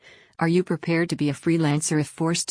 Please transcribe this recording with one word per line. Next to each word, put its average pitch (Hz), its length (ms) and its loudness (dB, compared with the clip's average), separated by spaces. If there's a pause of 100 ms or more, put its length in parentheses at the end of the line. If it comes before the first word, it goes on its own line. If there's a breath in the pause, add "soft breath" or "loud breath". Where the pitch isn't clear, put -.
(400 loud breath)
Are 165 80 2
you 180 160 4
prepared 170 480 -2
to 151 40 -2
be 147 140 0
a 139 40 -2
freelancer 151 680 0
if 143 60 -4
forced 165 440 -4